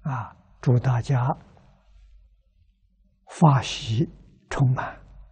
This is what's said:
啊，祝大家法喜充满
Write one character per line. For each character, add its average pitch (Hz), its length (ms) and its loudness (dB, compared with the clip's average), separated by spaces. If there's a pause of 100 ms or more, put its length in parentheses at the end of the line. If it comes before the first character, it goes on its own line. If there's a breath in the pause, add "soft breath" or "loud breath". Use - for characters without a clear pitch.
啊， 123 340 -8 (280)
祝 123 160 4
大 120 240 0
家 139 340 -2 (1900)
法 139 340 4
喜 - 480 -4 (400)
充 131 220 0
满 - 280 -6 (340)